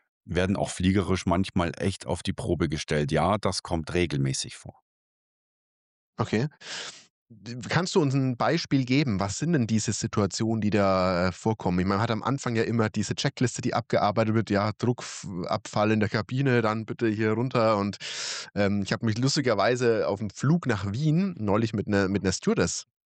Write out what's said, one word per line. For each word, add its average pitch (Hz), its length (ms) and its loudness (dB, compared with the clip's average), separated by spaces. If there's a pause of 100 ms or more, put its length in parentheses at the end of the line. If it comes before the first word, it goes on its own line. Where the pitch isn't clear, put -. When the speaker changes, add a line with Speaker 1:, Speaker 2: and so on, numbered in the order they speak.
(240)
Speaker 1:
werden 92 320 0
auch - 140 -2
fliegerisch 92 560 2
manchmal 87 500 0
echt - 300 -4
auf 82 160 -4
die 95 100 -4
Probe 85 360 -2
gestellt. 76 420 -2
Ja, 80 280 2
das 98 240 -4
kommt 82 320 -4
regelmäßig 71 640 -2
vor. - 240 -18 (1400)
Speaker 2:
Okay. 113 280 0 (840)
D-, 117 260 -14 (120)
kannst 180 260 0
du 185 80 4
uns 135 120 2
'n 131 220 0
Beispiel 135 480 0
geben? 127 360 2
Was 98 180 -2
sind 160 160 -2
denn 120 120 2
diese 110 260 0
Situationen, 110 680 0
die 104 80 2
da, 92 580 4
äh, 87 40 0
vorkommen? 101 480 0
Ich 92 60 0
meine, 98 120 2
man 107 40 0
hat 117 100 0
am 110 100 -4
Anfang 123 340 -2
ja 113 80 2
immer 110 260 0
diese 104 260 -4
Checkliste, - 460 -2
die - 120 0
abgearbeitet 110 600 2
wird, 110 160 2
ja, 104 280 2
Druck 120 240 0
f-, - 240 -12 (200)
Abfall 107 460 0
in 107 80 2
der 104 100 2
Kabine, 123 520 0
dann 107 240 -2
bitte 117 220 -2
hier 107 240 2
runter 113 460 2
und, 101 200 -2 (560)
ähm, 101 280 2
ich 95 100 -4
habe 117 140 -2
mich 107 120 0
lustigerweise 120 920 2
aufm 101 220 -4
Flug 165 360 0
nach 101 260 -2
Wien 156 460 0
neulich 107 360 0
mit 98 140 -2
'ner, 98 200 4
mit 95 160 0
'ner 92 80 2
Stewardess 127 540 0 (220)